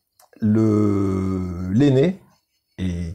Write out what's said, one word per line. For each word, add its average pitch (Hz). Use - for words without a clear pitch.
le, 98
l'aîné, 139
et 87